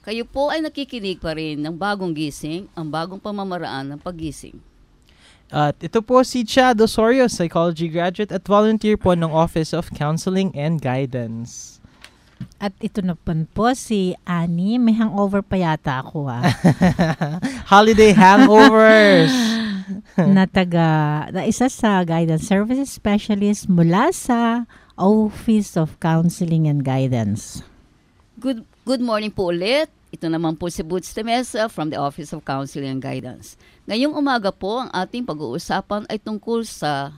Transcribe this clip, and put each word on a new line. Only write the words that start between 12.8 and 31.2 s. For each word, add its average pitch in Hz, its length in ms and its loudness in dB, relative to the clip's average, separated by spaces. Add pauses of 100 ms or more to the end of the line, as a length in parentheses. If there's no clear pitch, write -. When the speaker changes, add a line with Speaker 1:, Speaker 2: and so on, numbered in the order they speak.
Speaker 3:
ito 208 240 -6
na 180 80 -2
po, 165 240 -6 (160)
po 240 240 0
si 190 480 -4
Annie. 175 560 -2
May 226 160 4
hangover 202 480 0
pa 190 160 -2
yata 151 400 -2
ako, 139 320 -8
ah. 120 160 0 (640)
Speaker 2:
<laughs> 185 600 -4
Holiday 214 440 8
hangovers! 220 1200 8
Speaker 3:
<laughs> 240 80 2 (720)
Na 190 320 4
taga, 160 800 0
na - 160 -6
isa 240 240 0
sa 208 400 0
guidance 165 400 0
services 233 400 0
specialist 208 800 -2
mula 180 480 2
sa 233 480 -2 (320)
Office 214 800 0
of 160 240 -4
Counseling 165 720 0
and 143 140 -2
Guidance. 127 720 -2 (800)
Speaker 1:
Good, 240 240 -6 (240)
good 247 160 -2
morning 214 240 -2
po 190 240 -4
ulit. 233 400 -2 (180)
Ito - 160 -10
naman 160 320 -2
po 180 80 -6
si 175 160 -8
Boots 170 320 -8
Temesa 226 560 -4